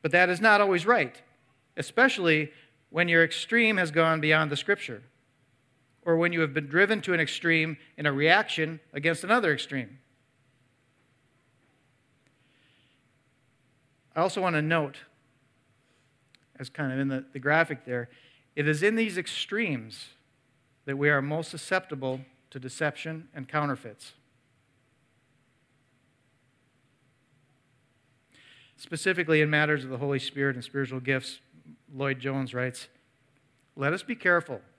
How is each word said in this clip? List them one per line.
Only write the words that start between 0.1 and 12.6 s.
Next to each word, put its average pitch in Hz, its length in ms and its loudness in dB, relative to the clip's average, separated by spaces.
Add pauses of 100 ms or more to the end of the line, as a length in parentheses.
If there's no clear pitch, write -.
that 180 180 6
is 180 100 0
not 208 220 6
always 185 240 2
right, 202 360 2 (540)
especially 170 760 2 (380)
when 170 200 0
your 165 160 8
extreme 220 500 0
has 175 160 0
gone 160 300 4
beyond 156 280 2
the 147 60 -2
Scripture, 143 480 -4 (1000)
or 170 100 4
when 170 160 2
you 170 80 -2
have 151 140 2
been 147 140 -4
driven 196 340 2
to 185 120 -2
an 170 60 2
extreme 160 560 0 (220)
in 147 80 -8
a 143 80 -6
reaction 160 640 0 (140)
against 160 320 -2
another 202 280 2
extreme." 127 460 -8 (4000)